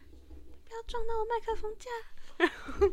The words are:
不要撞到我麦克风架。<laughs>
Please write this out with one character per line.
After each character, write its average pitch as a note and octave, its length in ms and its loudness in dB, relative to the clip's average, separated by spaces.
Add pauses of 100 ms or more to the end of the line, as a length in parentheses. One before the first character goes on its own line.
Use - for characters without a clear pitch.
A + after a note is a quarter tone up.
(640)
不 A4+ 100 -10
要 A4+ 80 -4
撞 A#4 240 2
到 A4+ 100 4
我 A4 80 2
麦 A#4 140 2
克 A4 160 0
风 G#4+ 240 0
架。 B4 100 -12 (480)
<laughs> E4+ 80 6 (480)